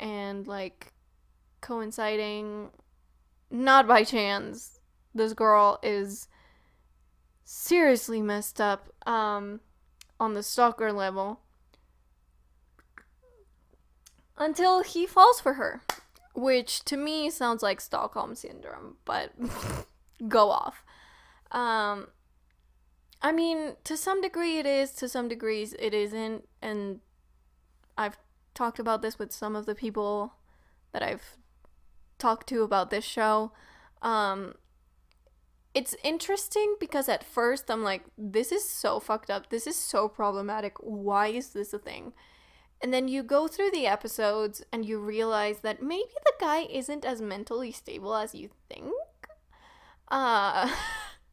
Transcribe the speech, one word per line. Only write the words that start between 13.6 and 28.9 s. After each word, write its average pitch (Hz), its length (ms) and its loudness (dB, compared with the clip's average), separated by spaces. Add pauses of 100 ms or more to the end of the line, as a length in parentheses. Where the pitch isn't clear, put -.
Until 359 460 4
he 339 220 -2
falls 440 340 10
for 285 140 2
her, - 300 -4 (520)
which 247 500 0
to 285 120 -4
me 302 320 -2
sounds 240 340 -2
like 196 160 0
Stockholm - 560 -6
Syndrome, - 680 -16
but - 260 -4 (460)
<laughs> - 500 -14
go 214 220 6
off. - 340 -2 (680)
Um, 220 560 -2 (1120)
I 302 100 2
mean, 320 540 0
to 311 100 -4
some 381 260 0
degree 339 360 -2
it 294 80 -2
is, 277 300 2
to 254 120 -8
some 247 220 -4
degrees 220 500 -4
it 214 140 -2
isn't, 220 520 -4 (160)
and 208 380 -6 (1000)
I've 208 200 -4 (360)
talked 233 260 -4
about 220 220 0